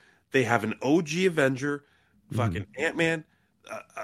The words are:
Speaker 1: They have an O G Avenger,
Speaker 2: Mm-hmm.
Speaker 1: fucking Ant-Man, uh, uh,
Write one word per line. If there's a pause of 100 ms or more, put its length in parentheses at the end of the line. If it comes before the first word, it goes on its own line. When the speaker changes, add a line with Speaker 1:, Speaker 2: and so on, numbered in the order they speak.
(320)
Speaker 1:
They
have
an
O
G
Avenger, (440)
Speaker 2:
Mm-hmm.
Speaker 1:
fucking (100)
Ant-Man, (440)
uh, (180)
uh,